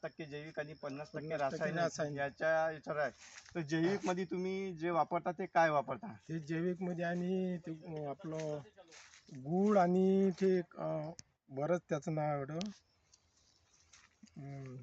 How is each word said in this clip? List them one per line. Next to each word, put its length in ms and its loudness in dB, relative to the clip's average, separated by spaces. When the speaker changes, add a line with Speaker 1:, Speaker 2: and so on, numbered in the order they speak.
Speaker 1:
टक्के 220 -10
जैविक 340 -10
आणि 140 -8
पन्नास 340 -10
टक्के 200 -10
Speaker 2:
पन्नास 140 -4
टक्के 160 0
Speaker 1:
रासायनिक 240 -2
Speaker 2:
रासायनिक. 380 -2
Speaker 1:
याच्या 520 2
याच्यावर 280 -6
आहे, 120 0
तर 40 0
जैविकमध्ये 640 2
तुम्ही 480 -2
जे 160 -2
वापरता 420 2
ते 140 -6
काय 240 6
वापरता?" 380 0
Speaker 2:
ते 320 -8
जैविकमध्ये 680 -2
आम्ही 520 -2
ते, 140 -8
अ, 380 -8
आपलं 500 -6
गुळ 460 4
आणि 520 6
ते 260 4
एक, 200 -4
अ, 320 -4
बरंच 400 0
त्याचं 260 -2
नाव 220 0
एवढं, 220 -6
हम्म, 540 -12